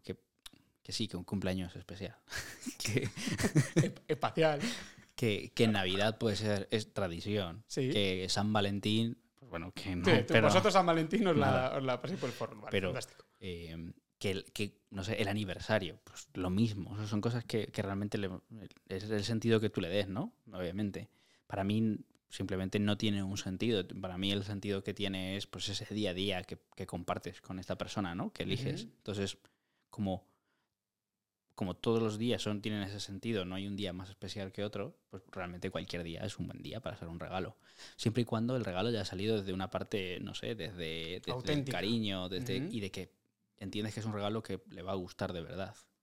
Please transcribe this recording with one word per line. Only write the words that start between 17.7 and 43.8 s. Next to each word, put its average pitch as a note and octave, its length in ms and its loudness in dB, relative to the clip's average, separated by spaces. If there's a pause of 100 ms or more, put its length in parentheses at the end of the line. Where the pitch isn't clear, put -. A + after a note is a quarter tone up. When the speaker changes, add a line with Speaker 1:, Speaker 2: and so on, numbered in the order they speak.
Speaker 1:
realmente G2+ 360 -2
le, G2 100 -2 (600)
es G2 220 -4
el G#2 140 2
sentido A2+ 340 6
que G#2 120 4
tú - 100 0
le F2 80 0
des, G2 200 2
¿no? C#3 260 -4 (180)
Obviamente. F#2 560 -4 (380)
Para G2 180 -2
mí G#2+ 320 4 (340)
simplemente F#2 480 0
no G#2 180 4
tiene G2+ 280 2
un G2 120 -2
sentido. G2 500 0 (140)
Para F#2 160 -6
mí G2 160 2
el G2+ 120 2
sentido G2 400 -2
que G2+ 100 -4
tiene F#2+ 420 -2
es, G2+ 100 -6
pues, F#2+ 220 -6
ese G2+ 260 -6
día G#2 160 0
a F2 40 -2
día F#2 300 0
que, - 140 -10 (180)
que F#2+ 100 -8
compartes F2+ 540 -6
con F#2 180 -10
esta F#2 180 -4
persona, F#2 380 -2
¿no? C#3 180 -4
Que - 120 -6
eliges. E3 400 -2
Speaker 2:
Ujú. - 140 -16
Speaker 1:
Entonces, G2 380 -4 (540)
como, F#2+ 340 -2 (1300)
como F2+ 220 -2
todos A2+ 260 2
los G#2 160 0
días A#2 220 0
son, G#2 220 -2
tienen G#2+ 200 -2
ese G2 180 -8
sentido, G2 440 -2
no F#2 100 -4
hay G2 120 -4
un G2+ 100 -4
día F#2+ 160 -4
más F#2 160 -8
especial G2 420 -8
que G2+ 140 -4
otro, G#2 320 -6 (140)
pues F#2+ 200 -14
realmente F2+ 400 -6
cualquier E2+ 320 -4
día E2 220 -6
es - 140 -6
un E2+ 80 -2
buen - 160 -10
día - 180 -8
para - 160 -6
hacer E2+ 120 -10
un E2 120 -8
regalo. F2 360 -4 (400)
Siempre A#2+ 260 2
y - 20 2
cuando A#2 320 0
el A#2 80 0
regalo F#2+ 240 0
haya G#2+ 160 0
salido G#2 340 0
desde F#2+ 140 -2
una F#2 160 -2
parte, F#2 520 -2
no G2+ 140 -8
sé, A#2 200 -4
desde, F2+ 220 -8 (400)
desde - 100 -10
el - 60 -2
Speaker 2:
Auténtica. C3 460 0
Speaker 1:
cariño, G2 520 2
desde, F#2+ 340 0
Speaker 2:
Ujú. G3+ 80 -4
Speaker 1:
y A2+ 80 -4
de G2 100 -4
que F#2 220 -8 (460)
entiendes G#2 340 -4